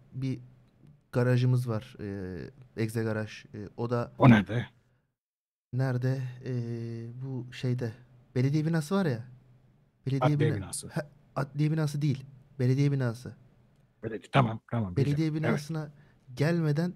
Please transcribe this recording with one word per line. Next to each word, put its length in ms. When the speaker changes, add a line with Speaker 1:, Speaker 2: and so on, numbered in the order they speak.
Speaker 1:
bir 260
garajımız 580
var. 300
E, 380
egze 200
garaj. 420
E, 320
o 120
da 280
Speaker 2:
O 120
nerede? 400
Speaker 1:
Nerede? 480
E, 60
bu 320
şeyde. 400
Belediye 300
binası 300
var 100
ya. 180
Belediye 300
Speaker 2:
Adliye 160
Speaker 1:
bina-, 60
Speaker 2:
binası. 320
Speaker 1:
ha, 200
adliye 360
binası 300
değil. 240
Belediye 320
binası. 440
Speaker 2:
Belediye, 280
tamam, 280
tamam, 240
Speaker 1:
Belediye 220
Speaker 2:
bildim. 160
Evet. 100
Speaker 1:
binasına 480
gelmeden 640